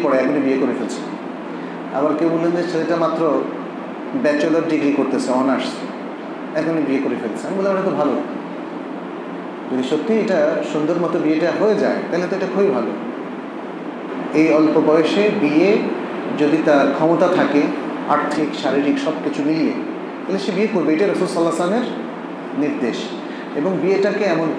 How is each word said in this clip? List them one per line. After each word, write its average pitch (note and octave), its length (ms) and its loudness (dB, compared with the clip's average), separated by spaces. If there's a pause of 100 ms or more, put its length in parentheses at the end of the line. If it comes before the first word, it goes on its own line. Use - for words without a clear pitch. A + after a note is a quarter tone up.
পড়ে, C3+ 140 4
এখনই C#3+ 220 2
বিয়ে C3 180 2
করে B2+ 200 2
ফেলছে।" G2+ 180 -4 (1000)
আবার D3 240 2
কেউ E3 100 2
বললেন E3 220 2
যে, E3+ 200 0
"ছেলেটা D#3+ 240 0
মাত্র D#3+ 460 2 (840)
bachelor D3+ 460 2
degree C#3+ 280 2
করতেছে, B2+ 340 0
honours, B2+ 340 2 (880)
এখনই D#3 320 0
বিয়ে C3+ 120 2
করে B2 220 -2
ফেলছে।" A2+ 260 -6
আমি F#3 100 -4
বললাম, G3 160 0
"এটা F#3+ 160 0
তো E3+ 60 0
ভালো, D3 160 2 (1600)
যদি B2+ 120 0
সত্যি D3+ 360 2
এটা E3 360 2 (180)
সুন্দর D#3 280 0
মতো E3+ 180 0
বিয়েটা D#3 400 2
হয়ে G#3 160 4
যায়, A#2+ 200 2 (160)
তাহলে F3 180 0
তো F#3+ 60 -2
এটা F#3+ 100 -2 (100)
খুবই G3 120 4
ভালো।" B2 200 0 (1500)
এই D#3 200 6
অল্প D#3 340 6
বয়সে D#3+ 440 4 (100)
বিয়ে, E3 360 6 (600)
যদি D3+ 280 4
তার C#3 280 6
ক্ষমতা E3 340 4
থাকে, D3 340 4 (480)
আর্থিক, D3 400 0 (140)
শারীরিক C#3+ 360 2
সব D#3+ 120 0 (120)
কিছু D3 200 -2
মিলিয়ে, D3+ 280 0 (560)
তাহলে F#3+ 120 -2
সে G#3+ 120 -2
বিয়ে G3 220 2
করবে। D#3+ 200 2
এটা F#3 140 4
রাসূল F#3 200 0
সাল্লাল্লাহু E3+ 360 0
আলাইহি G#3+ 220 0
ওয়াসাল্লামের - 840 -6
নির্দেশ। A#2+ 280 -2 (580)
এবং E3+ 260 0
বিয়েটাকে G3 420 2
এমন D#3+ 240 0 (120)